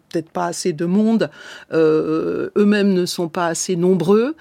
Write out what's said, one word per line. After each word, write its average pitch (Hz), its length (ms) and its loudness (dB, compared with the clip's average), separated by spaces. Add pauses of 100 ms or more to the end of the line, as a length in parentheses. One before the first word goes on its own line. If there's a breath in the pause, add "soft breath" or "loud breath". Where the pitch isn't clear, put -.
peut-être 165 220 -6
pas 175 160 -4
assez 175 260 -4
de 160 120 -6
monde, 202 440 2 (440 loud breath)
euh, 160 840 0
eux-mêmes 208 380 4
ne 180 100 0
sont 175 240 -4
pas 175 160 -4
assez 170 300 -4
nombreux, 190 640 2